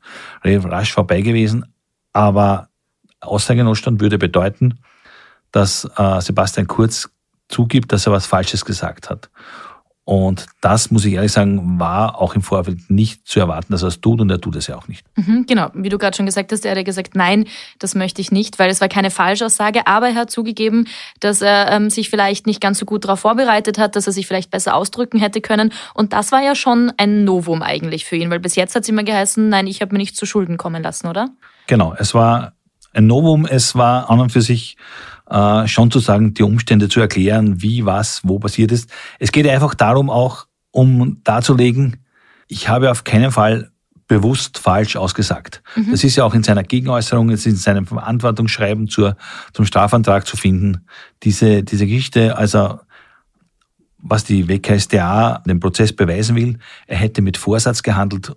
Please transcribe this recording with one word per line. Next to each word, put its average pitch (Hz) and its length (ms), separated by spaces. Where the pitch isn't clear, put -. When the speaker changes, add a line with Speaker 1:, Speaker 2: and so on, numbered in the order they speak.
Speaker 1:
relativ 92 260
rasch 90 240
vorbei 90 280
gewesen. 113 460
Aber 101 560
Aussagenotstand 113 800
würde 104 180
bedeuten, 95 640
dass, - 440
äh, 95 240
Sebastian 95 460
Kurz - 420
zugibt, 120 460
dass 98 160
er 104 40
was 98 140
Falsches 95 380
gesagt - 440
hat. - 220
Und 95 380
das, 104 300
muss 107 160
ich 98 80
ehrlich 104 180
sagen, 98 480
war 92 400
auch 92 140
im 101 80
Vorfeld 90 480
nicht 107 360
zu - 140
erwarten, 85 320
dass 90 80
er 90 80
es 87 140
tut 113 180
und 104 80
er 92 100
tut 82 160
es 76 120
ja - 100
auch - 100
nicht. - 200
Speaker 2:
Mhm, 226 300
genau, 214 260
wie 190 160
du 202 80
gerade 196 180
schon 196 120
gesagt 196 260
hast, 214 140
er 202 60
hat 190 40
ja 190 60
gesagt, 185 340
nein, 196 300
das - 160
möchte 185 260
ich 185 100
nicht, 202 280
weil 185 100
es 190 140
war 190 60
keine 190 220
Falschaussage, 208 760
aber 226 240
er 233 40
hat 233 160
zugegeben, 220 580
dass 202 200
er, 202 320
ähm, 208 160
sich 214 220
vielleicht 196 360
nicht 214 140
ganz 196 180
so 214 60
gut 208 200
darauf 196 160
vorbereitet 214 580
hat, 208 180
dass 202 100
er 202 60
sich 185 140
vielleicht 185 240
besser - 240
ausdrücken 226 440
hätte 208 220
können. 220 320
Und 208 180
das - 200
war 269 100
ja 277 120
schon 240 440
ein 208 260
Novum 175 380
eigentlich 160 420
für - 120
ihn, 170 120
weil 170 120
bis 175 160
jetzt 185 200
hat's 226 140
immer 214 140
geheißen, 208 440
nein, 196 180
ich 190 140
habe 196 140
mir 196 40
nichts 202 200
zu 208 80
Schulden 170 320
kommen 165 240
lassen, - 240
oder? 202 240
Speaker 1:
Genau, 92 300
es - 160
war 117 400
ein 110 140
Novum, 151 400
es 131 280
war 123 360
an 117 100
und 123 120
für 120 100
sich, 113 340
äh, 104 380
schon 117 240
zu 127 100
sagen, 107 340
die - 80
Umstände 104 480
zu 120 100
erklären, 101 600
wie, 110 240
was, 98 380
wo 95 140
passiert 107 320
ist. 117 200
Es - 140
geht 147 160
einfach 135 260
darum, 131 360
auch 123 360
um 131 540
darzulegen, 123 720
ich - 220
habe 127 220
auf 117 140
keinen 120 260
Fall 110 400
bewusst 113 520
falsch 104 380
ausgesagt. 92 640
Speaker 2:
Mhm. 226 160
Speaker 1:
Das - 120
ist 131 120
ja 135 80
auch 110 100
in 117 80
seiner 101 200
Gegenäußerung, 120 680
jetzt 107 160
in 107 100
seinem 98 300
Verantwortungsschreiben 110 1000
zur, 101 280
zum 110 100
Strafantrag 101 640
zu - 100
finden, 95 500
diese, 104 400
diese 101 240
Geschichte, 113 500
also 104 440
was - 280
die 95 220
W 95 120
K 104 160
S 101 140
t 101 120
A 110 380
den 90 200
Prozess 95 360
beweisen 104 420
will, 117 220
er - 120
hätte 107 240
mit 95 160
Vorsatz 113 440
gehandelt 98 540